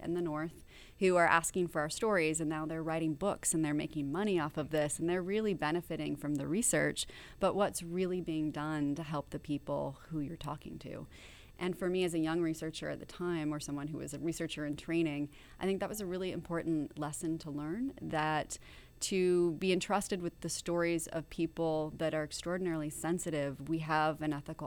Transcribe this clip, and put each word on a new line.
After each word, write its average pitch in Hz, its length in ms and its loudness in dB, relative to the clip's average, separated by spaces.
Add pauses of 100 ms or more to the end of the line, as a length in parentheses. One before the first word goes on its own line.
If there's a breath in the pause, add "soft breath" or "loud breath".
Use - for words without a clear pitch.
and 170 160 -2
the 175 60 0
North 160 420 -4 (340 loud breath)
who 185 160 6
are 170 120 10
asking 170 420 6
for 165 120 0
our 151 80 0
stories, 165 520 4
and 156 100 0
now 156 160 -2
they're 160 160 -4
writing 160 320 0
books, 190 400 0
and 160 100 4
they're 147 100 2
making 147 360 -2
money 185 300 2
off 147 160 -2
of 147 140 -2
this, 147 280 2
and 165 100 0
they're 180 140 2
really 202 320 2
benefiting 151 640 -2
from 147 180 -2
the 143 140 -2
research. 156 580 2 (320 loud breath)
But - 160 2
what's 190 280 0
really 180 380 0
being 160 300 0
done 147 460 0
to 156 80 -4
help 147 260 -4
the 151 80 -6
people 143 600 -4 (100)
who 160 100 -4
you're 160 180 -4
talking - 440 -10
to?" - 260 -10 (500 loud breath)
And 185 220 -4
for 190 100 -2
me 185 140 2
as 170 120 0
a 165 40 2
young 160 220 2
researcher 160 480 -2
at 147 100 -4
the - 80 -12
time, 165 480 -2
or 147 60 -4
someone 143 260 -6
who 151 120 -6
was 135 140 -6
a 139 60 -8
researcher 156 480 -4
in 147 80 -2
training, 147 540 0 (320 loud breath)
I 185 60 0
think 190 120 2
that 196 100 -2
was 214 120 -6
a 202 40 -4
really 185 280 -2
important 160 640 0
lesson 156 400 -2
to 160 120 -8
learn, 165 420 -4 (100)
that 156 560 0 (440 loud breath)
to 180 500 4
be 185 200 2
entrusted 180 480 2
with 170 200 -6
the 170 80 -4
stories 170 580 0
of - 240 -6
people 156 680 0
that 160 140 0
are 156 120 0
extraordinarily 165 640 -2
sensitive, 151 800 -2
we 165 100 0
have 156 420 2
an 156 120 0
ethical 147 340 -6